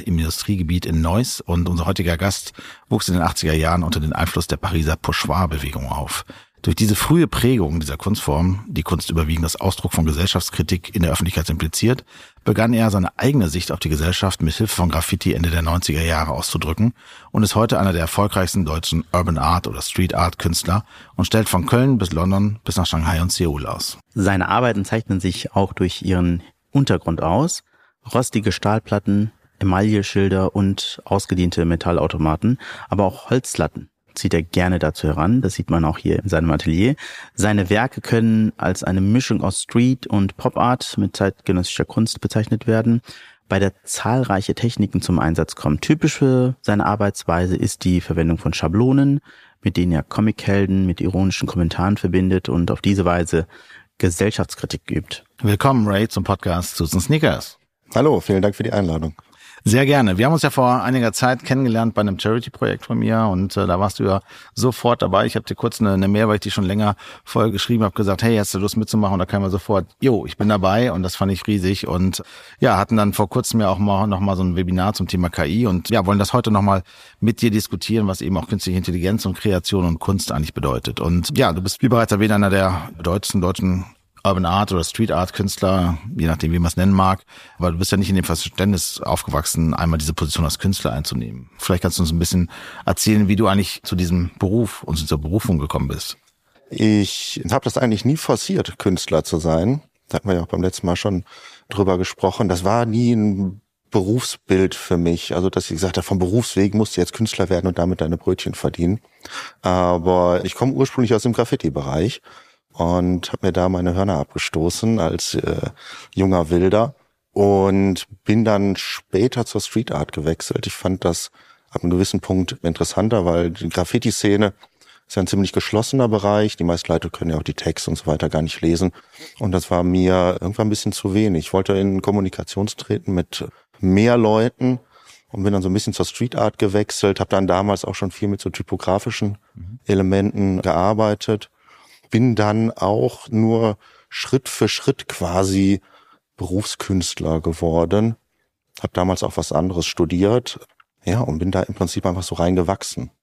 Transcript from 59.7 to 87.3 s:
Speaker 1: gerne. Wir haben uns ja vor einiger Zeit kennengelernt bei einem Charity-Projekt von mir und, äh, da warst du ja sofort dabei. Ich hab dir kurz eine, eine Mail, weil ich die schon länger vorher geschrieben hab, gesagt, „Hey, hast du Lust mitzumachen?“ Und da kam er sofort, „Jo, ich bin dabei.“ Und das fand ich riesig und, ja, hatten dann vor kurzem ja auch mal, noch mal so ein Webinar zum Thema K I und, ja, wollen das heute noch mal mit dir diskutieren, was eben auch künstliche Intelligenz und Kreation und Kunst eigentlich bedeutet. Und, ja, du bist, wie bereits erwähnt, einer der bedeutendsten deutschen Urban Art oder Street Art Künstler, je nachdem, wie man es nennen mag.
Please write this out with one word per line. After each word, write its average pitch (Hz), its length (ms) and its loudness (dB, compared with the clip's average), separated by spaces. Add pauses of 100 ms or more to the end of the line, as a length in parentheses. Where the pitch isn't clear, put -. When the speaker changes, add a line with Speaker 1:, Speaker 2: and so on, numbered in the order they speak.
Speaker 1:
gerne. 117 320 4
Wir 117 80 4
haben 160 60 4
uns 156 100 2
ja 147 80 0
vor 123 320 2
einiger 120 280 0
Zeit 127 320 0
kennengelernt 117 520 0
bei 107 60 2
einem 98 180 0
Charity-Projekt 113 680 -2
von 117 140 -2
mir 113 260 2
und, 95 320 0
äh, 98 80 2
da 90 140 2
warst 101 180 0
du 113 60 -2
ja 98 180 2 (320)
sofort 120 480 0
dabei. 98 240 4
Ich 120 100 -4
hab 110 120 -4
dir 110 80 -6
kurz - 260 -4
eine, 104 120 4
eine 95 140 4
Mail, 107 200 4
weil 107 80 2
ich 101 60 -2
die 104 100 -6
schon 101 140 -2
länger 104 300 0 (280)
vorher 110 280 0
geschrieben 110 320 0
hab, 98 120 -2
gesagt, 98 260 0
„Hey, 113 160 4
hast 104 160 -2
du 95 60 -2
Lust 101 180 -2
mitzumachen?“ 107 360 0
Und 98 60 0
da 92 60 0
kam 101 160 -2
er 98 80 0
sofort, 95 380 0 (120)
„Jo, 120 280 2
ich - 100 -12
bin 104 120 2
dabei.“ 104 420 2
Und 87 100 -2
das 92 140 -4
fand 98 160 0
ich 90 160 -4
riesig 98 400 0
und, 90 340 0 (380)
ja, 113 180 4
hatten 101 180 2
dann 104 180 2
vor 101 140 0
kurzem 117 320 -2
ja 101 100 2
auch 95 100 0
mal, 101 260 2
noch 98 140 0
mal 98 160 0
so 92 80 0
ein 90 120 0
Webinar 92 380 0
zum 90 140 -4
Thema 87 220 0
K 82 160 -2
I 107 200 0
und, 92 240 0
ja, 107 160 2
wollen 101 140 2
das 101 120 0
heute 117 200 2
noch 101 100 4
mal 98 220 2 (360)
mit 107 220 0
dir 117 80 4
diskutieren, 104 560 0
was 95 160 -4
eben 95 160 -2
auch - 100 -4
künstliche 92 300 -2
Intelligenz 90 480 0
und 92 100 -2
Kreation 95 500 0
und 82 120 0
Kunst - 340 -2
eigentlich 76 220 -4
bedeutet. - 460 -4
Und, 87 360 0
ja, 120 180 4
du 90 80 -4
bist, 95 200 -4
wie 131 80 4
bereits 113 220 4
erwähnt, 104 220 2
einer 101 180 4
der 92 460 0
bedeutendsten 92 440 -2
deutschen 92 440 0 (380)
Urban 92 240 2
Art 101 240 0
oder 87 120 0
Street - 280 -2
Art 87 220 -2
Künstler, 92 680 0 (180)
je 80 80 0
nachdem, 80 260 0
wie 85 60 0
man 85 120 2
es - 80 -4
nennen 98 160 4
mag. 95 280 2 (380)